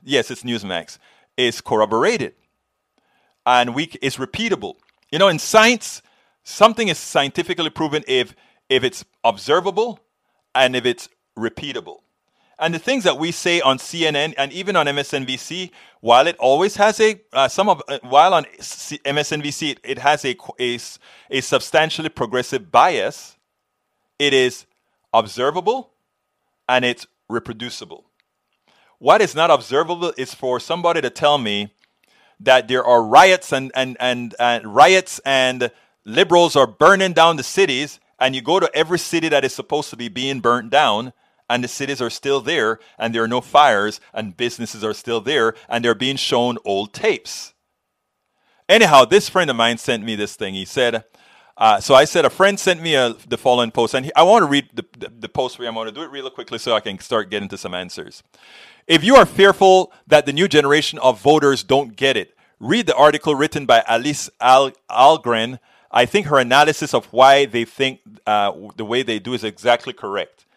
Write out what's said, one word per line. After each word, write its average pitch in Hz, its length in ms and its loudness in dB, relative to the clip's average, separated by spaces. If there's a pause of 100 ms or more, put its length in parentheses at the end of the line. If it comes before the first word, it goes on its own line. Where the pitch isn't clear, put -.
yes, 131 260 -2
it's 123 140 -16
Newsmax, 101 540 -10 (380)
is 120 240 -2
corroborated. 117 720 -2 (1080)
And 123 300 0
we 151 120 -6
c-, 147 140 -16
it's 135 180 -6
repeatable. 131 560 -8 (360)
You 151 80 -6
know, 196 80 4
in 160 140 0
science, 220 600 2 (440)
something 226 420 0
is 170 120 -4
scientifically 160 720 -4
proven 151 360 -6
if, 127 300 -2 (320)
if 131 160 0
it's - 200 -6 (200)
observable 180 720 -2 (560)
and 127 220 2
if 120 100 -2
it's 120 220 -4 (280)
repeatable. 113 640 -10 (580)
And 165 140 -2
the 160 60 -8
things 247 240 -4
that 147 140 0
we 165 120 -4
say 170 300 -2
on 135 200 0
C 170 240 -8
N 151 100 -2
N 151 240 -4
and 139 140 -4
even 190 240 -6
on 151 100 2
M 143 120 -4
S 143 140 -8
N 139 120 -6
B 127 120 -10
C, 175 340 -12 (300)
while 120 260 4
it 170 120 -2
always 147 360 0
has 214 240 0
a, 214 220 0 (120)
uh, 135 140 0
some 190 220 -2
of, 165 180 0
uh, 135 160 -8
while 147 320 4
on 151 120 0 (120)
C-, - 460 -16
M 139 120 -4
S 147 140 -4
N 151 100 -6
B 143 120 -8
C 151 180 -8
it, - 140 -10
it 127 140 -10
has 143 260 -2
a 143 100 -4
qu-, - 240 -20
a 123 160 -4
s-, - 240 -16 (320)
a 139 100 -4
substantially 156 680 -2
progressive 120 640 -6
bias, 131 640 0 (840)
it 143 140 0
is 127 340 0 (480)
observable 151 800 -4 (760)
and 127 160 2
it's 120 220 -6 (220)
reproducible. 113 800 -12 (920)
What 160 220 4
is 196 160 -2
not 165 160 2
observable 160 640 -2
is 131 180 -10
for 123 240 -6
somebody 170 440 -2
to 123 80 -4
tell 147 280 0
me 104 340 -6 (680)
that 131 260 4
there 127 180 -2
are 120 200 4
riots 175 480 6
and, 131 240 -4
and, 131 240 -4
and, 123 400 -4
and 117 340 -2
riots 185 500 4
and 127 460 0 (340)
liberals 170 520 2
are 135 100 6
burning 185 460 4
down 165 240 4
the 131 80 -6
cities, 143 560 -2 (180)
and 131 160 0
you 131 80 -8
go 160 160 0
to 170 160 0
every 160 240 0
city 160 300 -4
that 143 160 2
is 131 100 -4
supposed 147 360 -8
to 113 60 -18
be 117 120 -10
being 127 320 -8
burnt 120 300 -2
down, 127 420 0 (380)
and 123 140 -2
the 117 40 -6
cities 135 340 -8
are 120 80 -4
still 139 320 -4
there, 113 360 -2 (200)
and 117 160 -4
there 113 80 -2
are 113 60 -2
no 120 120 -4
fires, 110 600 0 (100)
and 104 240 -12
businesses 120 480 -8
are 107 80 -4
still 117 300 -6
there, 113 320 -2 (120)
and 117 160 -4
they're 117 120 2
being 127 220 -4
shown 123 460 -2
old 101 300 -6
tapes. - 640 -6 (1120)
Anyhow, 151 380 6
this 190 240 2
friend 175 180 0
of 123 80 -4
mine 117 220 0
sent 113 260 -6
me 113 100 -6
this 104 220 -6
thing. 95 160 -8
He 95 140 -10
said, 117 380 -2 (520)
uh, 107 240 4
so - 140 2
I 143 100 8
said, 156 220 2
"A 127 40 2
friend 196 300 2
sent 170 220 -2
me 160 140 -2
a, 120 200 0 (100)
the 117 120 -6
following 123 320 0
post," 117 240 -2
and 131 100 -4
he, - 100 -10
I 160 100 6
want 208 180 6
to 160 40 0
read 139 280 -2
the, 113 100 -10 (140)
the, - 100 -14 (120)
the 110 100 -12
post 127 260 -6
for 120 60 -18
you. 120 80 -8
I'm 113 40 -8
gonna 113 160 -10
do 131 120 -14
it 151 80 -16
really 135 180 -14
quickly 120 300 -14
so 117 160 -2
I 107 60 2
can 98 180 -10
start 107 320 -6
getting 101 180 -8
to 101 80 -14
some 95 160 -12
answers. - 500 -14 (640)
"If 160 160 2
you 247 140 6
are 220 80 10
fearful 190 640 4 (160)
that 147 200 4
the 139 80 -4
new 180 140 0
generation 143 500 0
of 120 200 0
voters 143 460 2
don't 135 320 -2
get 131 220 0
it, - 180 -10 (240)
read 220 260 -2
the 147 80 0
article 147 400 4
written 143 300 -2
by 117 240 4
Alice 123 400 -4 (100)
Al-, 131 340 4 (180)
Algren. 123 720 2 (300)
I 120 140 2
think 196 220 -2
her 147 120 2
analysis 143 540 2
of 120 140 -2
why 135 400 4
they 117 180 -4
think, 131 360 -6 (260)
uh, 104 260 0 (240)
the 113 80 -10
way 117 180 -4
they 110 160 -6
do 101 140 -12
is 110 120 -6
exactly 120 500 -2
correct." - 500 -10 (120)